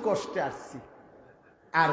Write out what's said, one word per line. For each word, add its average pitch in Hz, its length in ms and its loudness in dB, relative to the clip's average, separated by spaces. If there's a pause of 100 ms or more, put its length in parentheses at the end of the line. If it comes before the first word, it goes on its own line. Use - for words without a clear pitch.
কষ্টে 196 380 0
আসছি, - 380 -6 (920)
আর 160 200 6